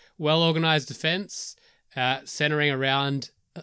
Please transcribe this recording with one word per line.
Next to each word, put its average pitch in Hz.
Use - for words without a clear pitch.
Well-organised 160
defence, -
uh, 131
centering 147
around 135